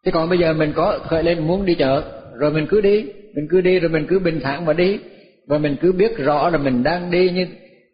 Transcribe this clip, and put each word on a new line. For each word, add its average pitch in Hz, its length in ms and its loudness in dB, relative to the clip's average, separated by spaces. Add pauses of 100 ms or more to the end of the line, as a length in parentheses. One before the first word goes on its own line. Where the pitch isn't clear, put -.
Thế 180 60 0
còn 165 180 0
bây 180 100 2
giờ 160 140 2
mình 156 220 0
có 170 280 0
khởi 165 200 -2
lên 170 240 0
muốn 196 180 -2
đi 175 100 2
chợ, 139 460 -2 (140)
rồi 147 160 0
mình 151 180 -2
cứ 208 120 2
đi, 208 240 2 (300)
mình 147 140 -6
cứ 185 120 4
đi 185 180 2
rồi 165 100 0
mình 160 200 0
cứ 185 100 2
bình 165 240 -2
thản 143 220 -4
mà 151 80 2
đi, 185 260 0 (480)
và 147 100 0
mình 147 240 -2
cứ 180 100 4
biết 185 260 0
rõ 147 320 0
là 160 80 0
mình 127 260 0
đang 175 280 -2
đi 180 180 4
như 180 180 -2 (460)